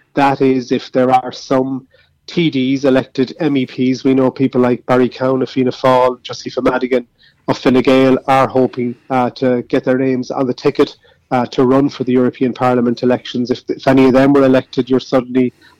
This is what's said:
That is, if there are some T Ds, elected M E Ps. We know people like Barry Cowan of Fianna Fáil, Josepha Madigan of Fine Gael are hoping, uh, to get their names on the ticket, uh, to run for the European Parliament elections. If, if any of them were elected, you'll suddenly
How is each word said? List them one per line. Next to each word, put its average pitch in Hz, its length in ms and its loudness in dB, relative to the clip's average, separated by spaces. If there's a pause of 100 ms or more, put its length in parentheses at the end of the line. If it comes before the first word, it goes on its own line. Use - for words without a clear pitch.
(140)
That 139 280 0
is, 131 300 0
if 123 200 -4
there 127 180 0
are 127 220 0
some 131 560 -4 (400)
T 170 220 -2
Ds, 131 360 -2
elected 131 540 0
M 147 180 -2
E 127 80 -2
Ps. 127 380 -4
We 135 100 2
know 131 160 2
people 131 320 0
like 123 240 -2
Barry 123 240 2
Cowan 131 320 -4
of 123 80 -4
Fianna 127 220 -2
Fáil, 127 500 0
Josepha - 400 -10
Madigan 127 460 -2 (400)
of 127 100 -2
Fine 127 240 2
Gael 131 460 4
are 135 200 2
hoping, 123 480 -2 (140)
uh, 123 220 0
to 123 320 -2
get 135 200 -2
their 127 140 0
names 127 320 -2
on 135 160 -4
the 123 80 -2
ticket, - 420 -2 (360)
uh, 123 160 0
to - 180 0
run 135 240 2
for - 140 -8
the 123 100 -2
European 127 400 0
Parliament 123 480 0
elections. 123 480 -2
If, 123 200 -4
if - 180 -8
any 131 180 4
of 127 80 4
them 139 200 4
were 139 100 4
elected, 131 460 0
you'll 131 100 2
suddenly 123 520 -2 (280)